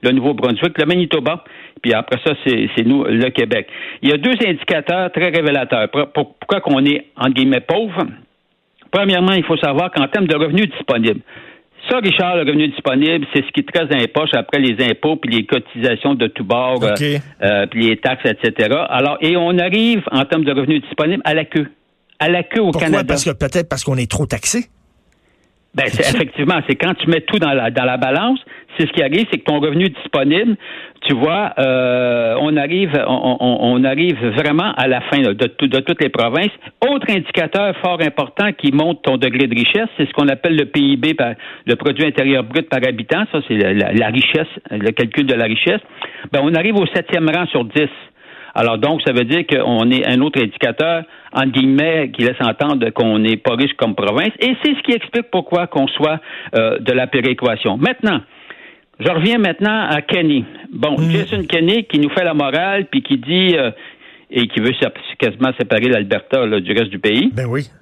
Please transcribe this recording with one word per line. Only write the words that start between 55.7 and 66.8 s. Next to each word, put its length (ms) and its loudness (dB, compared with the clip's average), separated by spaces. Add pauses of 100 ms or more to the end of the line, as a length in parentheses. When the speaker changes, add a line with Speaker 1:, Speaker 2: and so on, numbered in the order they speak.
Speaker 1:
soit, 320 0 (380)
euh, 240 2
de 120 0
la 140 2
péréquation. 720 0
Maintenant, 440 0 (800)
je 100 0
reviens 300 2
maintenant 500 0
à 140 0
Kenney. 420 2 (280)
Bon, 260 0
Speaker 2:
Mm. 140 2
Speaker 1:
Jason 320 0
Kenney 400 2
qui 160 0
nous 100 2
fait 140 0
la 100 0
morale, 560 0
puis 120 0
qui 160 0
dit... 380 2
Euh, 140 2 (640)
et 160 0
qui 100 -4
veut 140 0
sép-, 460 -4
quasiment 380 0
séparer 300 0
l'Alberta, 580 0
là, 140 0
du 140 -4
reste 180 0